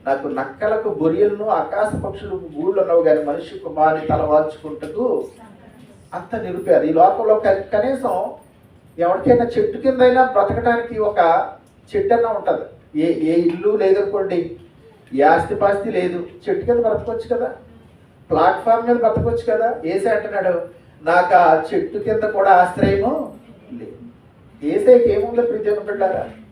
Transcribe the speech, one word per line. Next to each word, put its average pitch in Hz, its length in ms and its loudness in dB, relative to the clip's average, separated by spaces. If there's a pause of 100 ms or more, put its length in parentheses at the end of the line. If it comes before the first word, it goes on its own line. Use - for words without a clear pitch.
నాకు 143 220 -2
నక్కలకు 214 600 -4
బొరియలను, 202 600 0
ఆకాశ 202 560 -2
పక్షులకు 165 560 -10
గూళ్ళు 190 200 0
ఉన్నావు 165 220 2
కానీ 151 200 4
మనిషి 147 360 -8
కుమారుని 156 480 0
తలవాల్చుకుంటకు 151 1200 -2 (880)
అంత 180 280 -10
నిరుపేద." 175 420 0
ఈ 156 80 0
లోకంలో 208 420 4
క-, 196 380 0
కనీసం 226 580 -2 (680)
ఎవరికైనా 196 460 2
చెట్టు 220 340 -2
కిందైనా 254 460 4
బ్రతకడానికి 233 760 0
ఒక 196 500 2 (480)
చెట్టు 196 180 2
అన్నా 233 140 0
ఉంటది. 202 340 -4 (400)
ఏ, 165 40 0
ఏ 160 280 -2
ఇల్లు 175 420 0
లేదనుకోండి, 190 800 0 (580)
ఏ 135 80 0
ఆస్తిపాస్తి 202 680 2
లేదు, 180 340 -4 (220)
చెట్టు - 180 -4
కింద 240 120 2
బ్రతకొచ్చు 226 580 -4
కదా, - 160 -4 (760)
ప్లాట్‌ఫామ్ 190 580 2
మీద 240 80 4
బ్రతకొచ్చు 233 560 0
కదా. 226 320 0
యేసే 190 240 -2
అంటున్నాడు, 190 520 -2 (420)
"నాకు 175 320 2
ఆ 160 280 6 (120)
చెట్టు 196 240 -4
కింద 214 240 -2
కూడా 196 280 2
ఆశ్రయము 202 840 2 (380)
లేదు." - 200 -16 (760)
యేసయ్యకి 220 460 6
ఏముందో 233 300 -2
ప్రియ 214 200 -2
దేవుని 208 240 -2
బిడ్డారా? 190 420 -4 (240)